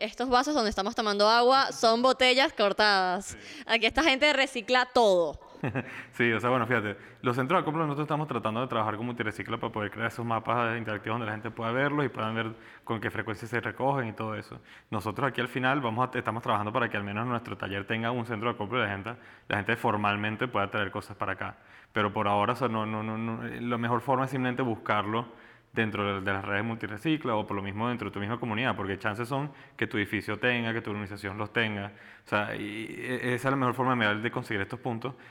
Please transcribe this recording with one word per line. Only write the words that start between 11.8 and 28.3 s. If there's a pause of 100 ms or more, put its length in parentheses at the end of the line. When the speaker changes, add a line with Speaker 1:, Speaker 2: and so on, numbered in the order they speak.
Speaker 2:
y
puedan
ver (360)
con
qué
frecuencia
se
recogen
y
todo
eso. (300)
Nosotros
aquí
al
final
vamos
a,
estamos
trabajando
para
que
al
menos
nuestro
taller
tenga
un
centro
de
acoplo
y
la
gente, (340)
la
gente
formalmente
pueda
traer
cosas
para
acá. (360)
Pero
por
ahora,
o
sea,
no,
no,
no,
no,
la
mejor
forma
es
simplemente
buscarlo (480)
dentro
de,
de
las
redes
Multirecicla
o
por
lo
mismo
dentro
de
tu
misma